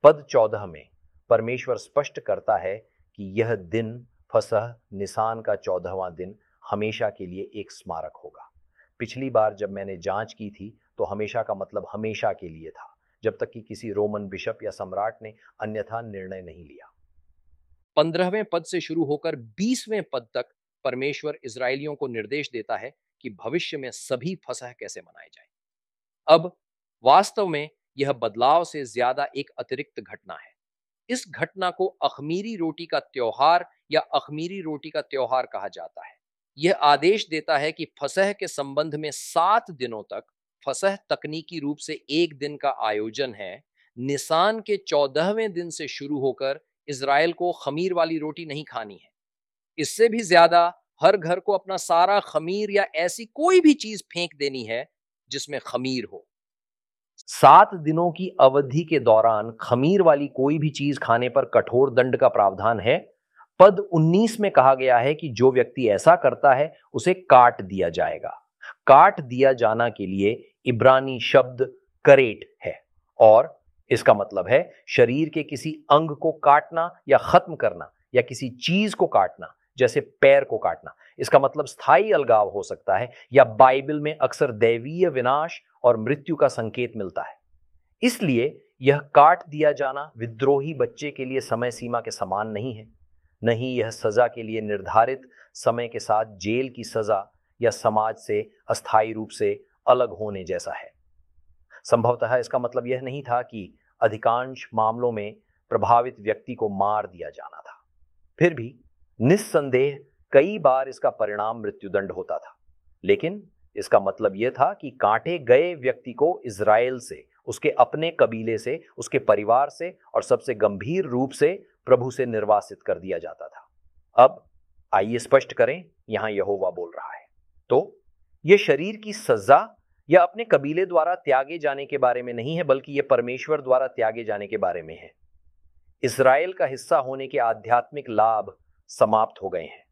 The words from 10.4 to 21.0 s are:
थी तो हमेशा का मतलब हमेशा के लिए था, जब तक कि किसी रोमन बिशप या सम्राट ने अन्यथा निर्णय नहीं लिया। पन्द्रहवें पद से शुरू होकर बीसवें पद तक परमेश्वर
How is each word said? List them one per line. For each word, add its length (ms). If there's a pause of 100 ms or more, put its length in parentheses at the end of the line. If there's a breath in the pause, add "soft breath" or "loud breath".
थी 260 (220)
तो 60
हमेशा 380
का 120
मतलब 380
हमेशा 400
के 160
लिए 220
था, 240 (280)
जब 160
तक 120
कि 100
किसी 320
रोमन 360
बिशप 360
या 80
सम्राट 500
ने 120 (260 soft breath)
अन्यथा 420
निर्णय 400
नहीं 220
लिया। 280 (1040)
पन्द्रहवें 480
पद 200
से 160
शुरू 240
होकर 320
बीसवें 680 (100)
पद 220
तक 140 (360)
परमेश्वर 600